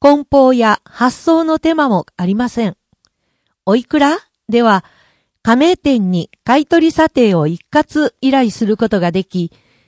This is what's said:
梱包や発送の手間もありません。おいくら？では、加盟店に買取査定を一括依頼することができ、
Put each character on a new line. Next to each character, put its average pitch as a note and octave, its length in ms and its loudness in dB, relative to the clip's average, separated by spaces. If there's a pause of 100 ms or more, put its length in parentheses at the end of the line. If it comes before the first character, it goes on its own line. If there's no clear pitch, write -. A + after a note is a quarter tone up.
梱 C#4+ 280 2
包 C4 240 4
や A3+ 300 0
発 - 340 -4
送 E4 280 0
の D#4 120 -2
手 D#4+ 160 0
間 D4+ 140 -2
も F#3+ 180 -2 (120)
あ F3+ 80 -6
り F#3+ 100 -2
ま A#3+ 140 -4
せ A3+ 180 -4
ん。 - 80 -8 (920)
お G#3 120 2
い A#3+ 80 -6
く D4+ 140 -2
ら？ D4 180 0 (320)
で A#3 120 0
は、 G#3 220 0 (580)
加 A3+ 140 0
盟 E4+ 220 2
店 A3 340 -2
に F3 180 -4 (140)
買 C#4+ 220 0
取 E4 260 0
査 D#4 160 0
定 A3+ 260 0
を D#3 140 0
一 E3+ 140 -6 (100)
括 D4+ 480 -2
依 C4 120 -2
頼 C4 200 0
す - 140 -6
る G#3+ 100 -2
こ A3 140 -2
と G3+ 100 -2
が E3+ 140 -2
で F#3+ 100 -2
き、 F3 300 -8 (340)